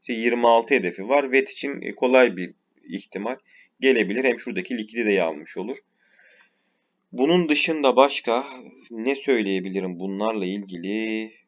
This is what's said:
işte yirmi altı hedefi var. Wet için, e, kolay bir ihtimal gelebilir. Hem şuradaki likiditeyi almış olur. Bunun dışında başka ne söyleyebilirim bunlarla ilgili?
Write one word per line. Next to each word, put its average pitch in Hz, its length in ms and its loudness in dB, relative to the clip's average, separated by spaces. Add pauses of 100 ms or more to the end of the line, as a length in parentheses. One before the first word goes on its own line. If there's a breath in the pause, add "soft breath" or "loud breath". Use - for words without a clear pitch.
işte - 120 -6
yirmi 120 340 4
altı 117 280 6
hedefi 95 340 -2
var. 139 140 2
Wet 135 280 0
için, - 320 -10
e, 104 120 -8
kolay 127 420 4
bir 90 180 -10 (340)
ihtimal 98 480 -10 (440 soft breath)
gelebilir. 196 440 2
Hem 120 140 0
şuradaki 113 400 -8
likiditeyi 107 440 -2
almış 80 340 -6
olur. 107 200 -8 (1400 soft breath)
Bunun 156 360 2
dışında 147 480 2
başka 131 500 2 (440)
ne 117 260 -4
söyleyebilirim 95 840 -2
bunlarla 98 480 -4
ilgili? 101 880 -8 (160)